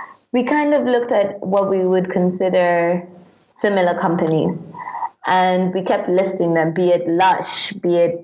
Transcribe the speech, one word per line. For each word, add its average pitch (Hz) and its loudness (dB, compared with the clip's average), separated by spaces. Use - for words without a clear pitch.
we 247 2
kind 294 0
of 269 2
looked 240 0
at 202 0
what 190 0
we 190 0
would 185 0
consider 180 0
similar 185 0
companies. 170 0
And 185 2
we 190 -4
kept 202 -2
listing 180 0
them, 160 0
be 180 2
it 175 2
Lush, 180 0
be 175 0
it, 170 0